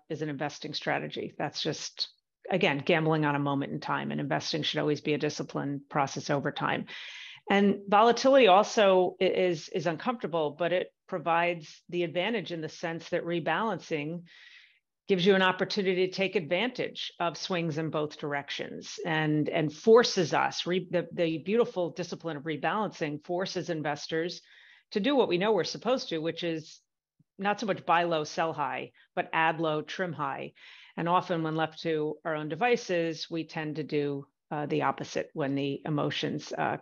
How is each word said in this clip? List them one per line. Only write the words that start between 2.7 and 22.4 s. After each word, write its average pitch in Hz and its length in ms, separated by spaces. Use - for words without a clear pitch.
gambling 156 400
on 147 100
a 143 60
moment 139 320
in 151 80
time, 143 300
and 147 100
investing 151 420
should 151 180
always 147 200
be 151 140
a 147 40
disciplined 147 720
process 143 400
over 147 200
time. - 360
And 202 380
volatility 233 580
also 196 760
i-, 190 40
is, 180 440
is 165 180
uncomfortable, 165 720
but 170 160
it 180 200
provides 170 800
the 175 160
advantage 175 480
in 165 80
the 156 80
sense 165 400
that 170 160
rebalancing 170 960
gives 180 160
you 196 120
an 190 60
opportunity 185 640
to 185 40
take 190 220
advantage 185 840
of 170 160
swings 165 420
in 160 120
both 151 280
directions - 880
and, 156 420
and 156 240
forces 208 640
us, 135 320
re-, 175 240
the, 170 220
the 160 260
beautiful 196 520
discipline 165 460
of 139 60